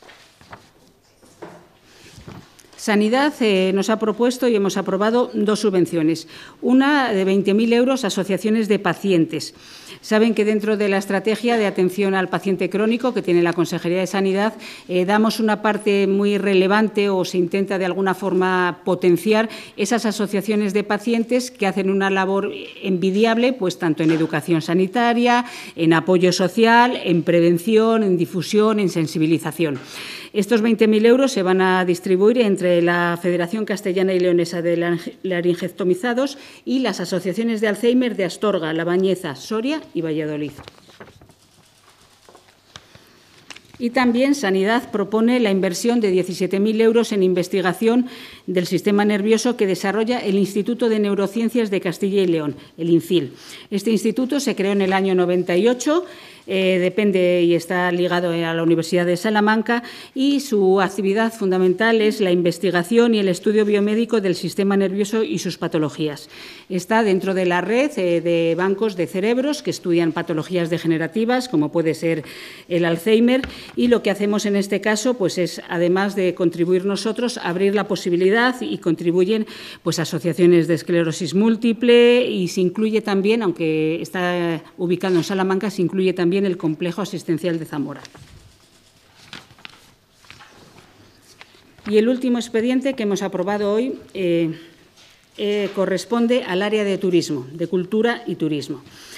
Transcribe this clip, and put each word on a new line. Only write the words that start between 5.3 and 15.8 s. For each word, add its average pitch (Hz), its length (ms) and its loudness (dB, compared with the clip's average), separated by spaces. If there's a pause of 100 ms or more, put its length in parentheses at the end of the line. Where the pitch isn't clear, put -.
dos 208 260 0
subvenciones. 165 720 0 (320)
Una 269 500 4
de 190 140 0
veinte 196 280 2
mil 226 200 2
euros 254 300 2
a 202 40 0
asociaciones 202 640 0
de 202 100 2
pacientes. 170 760 0 (480)
Saben 220 320 2
que 208 120 0
dentro 214 320 0
de 202 100 0
la 196 100 2
estrategia 208 600 -2
de 214 80 2
atención 190 500 0
al 185 140 0
paciente 185 400 -2
crónico 226 440 -2
que 196 80 -4
tiene 175 220 2
la 170 80 0
Consejería 170 480 -2
de 185 80 -2
Sanidad, 196 460 0 (340)
eh, 180 160 0
damos 214 380 2
una 214 200 0
parte 202 460 0